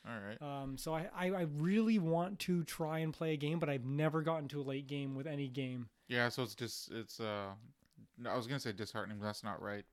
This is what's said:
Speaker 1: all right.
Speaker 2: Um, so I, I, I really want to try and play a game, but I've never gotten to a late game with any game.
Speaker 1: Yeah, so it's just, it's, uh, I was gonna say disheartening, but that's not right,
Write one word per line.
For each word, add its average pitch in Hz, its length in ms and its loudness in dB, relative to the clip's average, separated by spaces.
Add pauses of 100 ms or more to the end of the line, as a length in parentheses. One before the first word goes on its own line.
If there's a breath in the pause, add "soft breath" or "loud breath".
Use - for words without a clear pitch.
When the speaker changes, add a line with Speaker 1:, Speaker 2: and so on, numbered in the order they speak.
Speaker 1:
all 113 180 -4
right. 110 160 -8
Speaker 2:
Um, 139 360 -4
so 160 160 -2
I, 160 200 -2
I, 180 180 2
I 190 100 2 (160)
really 214 420 6
want 170 400 2
to 175 240 4
try 160 360 -2
and 160 140 2
play 160 200 0
a 151 40 0
game, 147 220 2
but 156 100 2
I've 131 160 0
never 156 360 4
gotten 156 280 2
to 147 120 -4
a - 20 -2
late 139 240 -2
game 139 280 -2
with 139 120 -4
any 143 220 0
game. 127 400 -2 (180)
Speaker 1:
Yeah, 120 220 4
so 127 140 0
it's 107 120 -4
just, - 360 -6
it's, 110 280 -8
uh, 104 280 0 (800)
I 107 120 0
was 117 100 0
gonna 135 120 -2
say 120 120 -4
disheartening, 104 480 -4
but 104 60 -4
that's 104 180 -4
not 104 180 -4
right, 101 320 -4